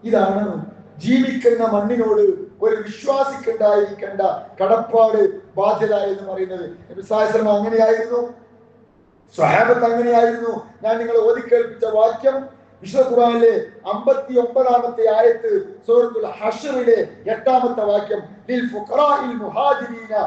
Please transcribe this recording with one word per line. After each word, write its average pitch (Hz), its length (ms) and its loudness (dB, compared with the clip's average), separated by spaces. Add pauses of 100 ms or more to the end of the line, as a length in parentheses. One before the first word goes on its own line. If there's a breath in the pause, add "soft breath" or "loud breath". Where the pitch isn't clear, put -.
ഇതാണ് 196 600 -2 (300)
ജീവിക്കുന്ന 240 680 0
മണ്ണിനോട് 214 800 0 (180)
ഒരു 226 140 0
വിശ്വാസിക്കുണ്ടായിരിക്കേണ്ട 214 1400 -2 (420)
കടപ്പാട്, 214 800 2 (140)
ബാധ്യത 214 380 0
എന്ന് 190 380 -4
പറയുന്നത്. 185 380 -8 (200)
നബി 196 100 -16
സല്ലല്ലാഹു 202 140 -4
അലൈഹി 214 240 0
വസല്ലം 214 160 2
അങ്ങനെയായിരുന്നു, 226 800 0 (1000)
സ്വഹാബത്ത് 226 500 4
അങ്ങനെയായിരുന്നു. 233 840 0 (120)
ഞാൻ 220 160 0
നിങ്ങളെ 233 200 0
ഓതിക്കേൾപ്പിച്ച 233 680 0
വാക്യം 226 800 0 (180)
വിശുദ്ധ 254 320 0
ഖുർആനിലെ 233 520 4 (200)
അമ്പത്തി 254 520 -2
ഒമ്പതാമത്തെ 240 760 0
ആയത്ത്, 226 600 0 (100)
സൂറത്തുൽ 226 400 0
ഹശ്റിലെ 226 840 -2 (220)
എട്ടാമത്തെ 240 540 0
വാക്യം, 208 380 -2 (280)
"ലിൽ 247 180 -2
ഫുഖറാഇൽ 262 680 0
മുഹാജിരീന 226 840 -4 (100)